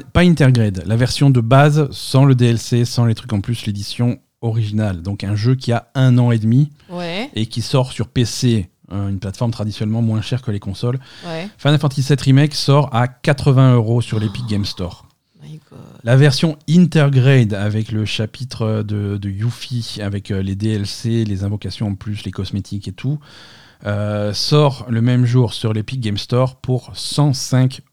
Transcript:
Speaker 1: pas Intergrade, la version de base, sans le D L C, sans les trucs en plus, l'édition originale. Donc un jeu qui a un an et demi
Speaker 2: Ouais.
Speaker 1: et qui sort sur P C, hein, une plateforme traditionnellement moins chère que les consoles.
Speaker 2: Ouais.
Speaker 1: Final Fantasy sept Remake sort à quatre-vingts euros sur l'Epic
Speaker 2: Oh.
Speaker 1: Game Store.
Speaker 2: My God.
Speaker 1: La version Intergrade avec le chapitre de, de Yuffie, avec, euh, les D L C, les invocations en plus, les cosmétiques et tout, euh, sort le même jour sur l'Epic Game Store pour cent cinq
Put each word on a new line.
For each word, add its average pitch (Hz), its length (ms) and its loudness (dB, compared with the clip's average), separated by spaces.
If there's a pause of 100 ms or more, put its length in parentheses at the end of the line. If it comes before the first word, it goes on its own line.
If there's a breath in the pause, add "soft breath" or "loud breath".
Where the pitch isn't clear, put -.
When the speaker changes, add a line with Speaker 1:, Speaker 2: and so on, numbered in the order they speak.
(140)
Speaker 1:
pas 170 80 4
Intergrade, 123 640 4
la 107 100 0
version 127 340 2
de 127 120 4
base, 143 500 4
sans - 340 0
le 135 80 6
D 123 140 4
L 117 100 2
C, 120 280 0
sans 120 200 0
les 113 80 2
trucs 113 200 -6
en 101 80 0
plus, 117 240 -6
l'édition 107 540 -4 (220)
originale. 107 640 -2
Donc 101 200 -6
un 101 120 -2
jeu 113 200 2
qui 127 160 -4
a 117 220 -4
un 131 240 4
an 120 140 4
et 117 80 2
demi 120 320 2 (180)
Speaker 2:
Ouais. 175 460 -6
Speaker 1:
et 104 100 -2
qui - 160 -6
sort 127 300 -2
sur - 160 -6
P 123 180 -2
C, 113 460 0 (180)
hein, 101 200 -6
une 98 100 -4
plateforme 101 320 -4
traditionnellement 107 500 -4
moins 110 200 0
chère 127 200 -4
que - 80 -8
les 101 100 -4
consoles. 123 400 -6 (260 loud breath)
Speaker 2:
Ouais. 170 220 -10 (100)
Speaker 1:
Final 147 200 2
Fantasy 143 260 -2
sept 135 180 0
Remake 143 340 4
sort 139 400 0
à 120 120 2
quatre-vingts 131 680 2
euros 117 280 2
sur 113 180 -4
l'Epic 107 260 -4
Speaker 2:
Oh. 110 40 -6
Speaker 1:
Game 101 160 -2
Store. - 400 -10 (380)
Speaker 2:
My 151 160 -20 (100)
God. - 100 -20 (240)
Speaker 1:
La 120 120 4
version 147 420 4 (100)
Intergrade 139 840 6
avec 104 380 -2
le 107 140 0
chapitre 110 760 -4
de, 104 360 -4
de 98 120 -6
Yuffie, 113 720 -6
avec, 101 300 -6
euh, 98 100 -2
les 95 140 -4
D 110 160 -2
L 101 160 -4
C, 113 380 -2
les 101 180 -4
invocations 101 440 -6
en 98 80 -4
plus, 104 280 -10
les 98 80 -8
cosmétiques 98 560 -8
et 95 60 -8
tout, 147 260 -4 (640 loud breath)
euh, 104 480 -2
sort 143 580 0
le 113 120 0
même 123 240 2
jour 120 300 2
sur 110 180 -2
l'Epic 110 260 -6
Game 107 200 -4
Store 127 360 -2
pour 123 400 -6
cent 147 380 0
cinq 127 480 0 (120)